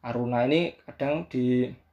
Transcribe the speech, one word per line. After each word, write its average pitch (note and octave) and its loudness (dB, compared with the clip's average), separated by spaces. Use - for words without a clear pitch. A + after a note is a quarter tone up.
Aruna A#2+ 0
ini D#3+ 2
kadang D3+ -4
di B2 2